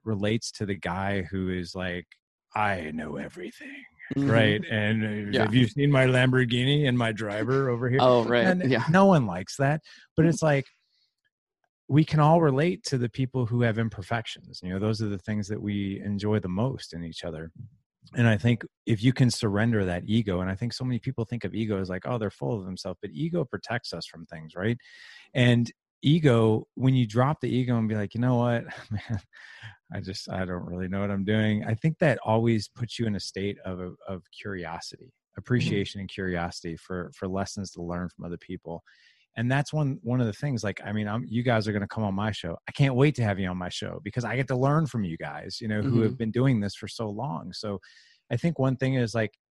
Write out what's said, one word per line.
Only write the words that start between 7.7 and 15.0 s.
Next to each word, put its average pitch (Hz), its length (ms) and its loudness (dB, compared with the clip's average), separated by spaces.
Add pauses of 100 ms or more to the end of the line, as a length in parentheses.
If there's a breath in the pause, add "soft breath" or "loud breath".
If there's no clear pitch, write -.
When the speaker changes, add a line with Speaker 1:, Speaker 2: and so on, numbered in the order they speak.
Speaker 1:
here?" 131 120 4
Speaker 2:
Oh, 123 240 8
right. 120 220 4
Speaker 1:
And 180 220 4
Speaker 2:
Yeah. 117 200 4
Speaker 1:
no 190 160 8
one 165 200 6
likes 92 320 -6
that. 143 240 2 (360 soft breath)
But 160 80 6
it's 165 160 4
like, 143 240 2 (1300)
we 151 140 6
can 151 140 2
all 156 200 8
relate 160 440 2
to 135 160 -2
the 120 100 0
people 127 380 -2
who 120 160 2
have 113 160 2
imperfections. - 840 -6
You 90 80 -8
know, 95 100 -2
those 107 220 0